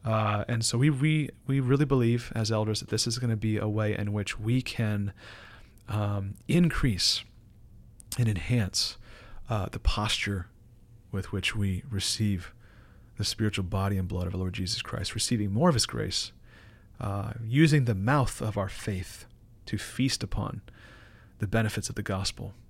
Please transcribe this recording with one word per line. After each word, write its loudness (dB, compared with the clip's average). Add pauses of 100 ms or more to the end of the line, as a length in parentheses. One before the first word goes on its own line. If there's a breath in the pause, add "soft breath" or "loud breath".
uh, 2
and 0
so 0
we, 6
we, 2 (160)
we 2
really 4
believe 2
as 0
elders 0
that -12
this 0
is -4
gonna 0
be 0
a 0
way 0
in -2
which -4
we 0
can, -2 (760 loud breath)
um, -2 (140)
increase 2 (960)
and 4
enhance, 0 (520 loud breath)
uh, -2
the -8
posture 0 (640)
with -6
which -2
we 0
receive -2 (600 loud breath)
the -2
spiritual 0
body 0
and 0
blood -2
of -4
our -4
Lord -2
Jesus -4
Christ, -6
receiving 0
more 4
of 4
his 2
grace, -4 (680 loud breath)
uh, -4 (120)
using 6
the 2
mouth 2
of -2
our 0
faith -6 (400)
to -2
feast -2
upon -4 (760 loud breath)
the -2
benefits 0
of -8
the -6
gospel -4 (160)